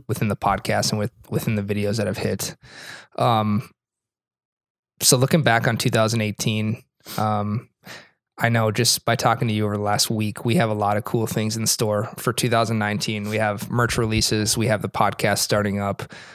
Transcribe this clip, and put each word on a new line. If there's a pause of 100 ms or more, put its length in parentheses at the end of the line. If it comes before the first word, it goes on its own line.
within
the
podcast
and
with, (180)
within
the
videos
that
have
hit. (640)
Um, (1300)
so
looking
back
on
two
thousand
eighteen, (340)
um, (720)
I
know
just
by
talking
to
you
over
the
last
week,
we
have
a
lot
of
cool
things
in
store
for
two
thousand
nineteen.
We
have
merch
releases.
We
have
the
podcast
starting
up. (320)